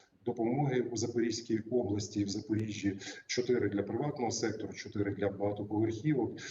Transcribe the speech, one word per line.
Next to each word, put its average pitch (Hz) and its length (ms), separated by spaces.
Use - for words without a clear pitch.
допомоги 123 560
у 113 160
Запорізькій 113 600
області 104 600
і - 20
в 98 60
Запоріжжі, 104 680
чотири 120 420
для 98 140
приватного 120 480
сектору, 107 420
чотири 101 380
для 98 180
багатоповерхівок. 107 1080